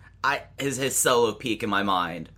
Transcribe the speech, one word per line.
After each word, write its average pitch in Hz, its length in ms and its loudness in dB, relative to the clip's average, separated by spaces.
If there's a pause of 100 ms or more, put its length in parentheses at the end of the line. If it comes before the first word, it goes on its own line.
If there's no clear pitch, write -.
(220)
I, 139 200 0 (180)
is 139 160 -4
his 135 200 -2
solo 120 360 4
peak 110 320 -4
in 107 40 -4
my 101 140 0
mind. 87 560 -2